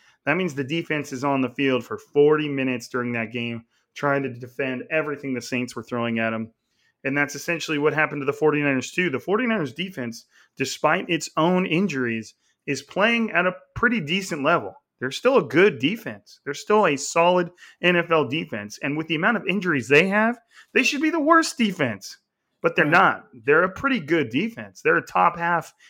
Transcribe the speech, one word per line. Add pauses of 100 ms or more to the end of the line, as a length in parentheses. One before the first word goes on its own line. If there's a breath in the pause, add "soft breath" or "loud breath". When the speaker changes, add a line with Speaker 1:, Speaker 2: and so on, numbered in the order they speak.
(240 soft breath)
Speaker 1:
that
means
the
defense
is
on
the
field
for
forty
minutes
during
that
game, (300)
trying
to
defend
everything
the
Saints
were
throwing
at
them. (540)
And
that's
essentially
what
happened
to
the
forty-niners
too.
The
forty-niners
defense, (320 soft breath)
despite
its
own
injuries, (320)
is
playing
at
a (220)
pretty
decent
level. (240)
They're
still
a
good
defense.
They're
still
a
solid (300 loud breath)
N
F
L
defense.
And
with
the
amount
of
injuries
they
have, (360 loud breath)
they
should
be
the
worst
defense. (440)
But
they're
Speaker 2:
Right.
Speaker 1:
not. (220)
They're
a
pretty
good
defense.
They're
a
top
half, (180 soft breath)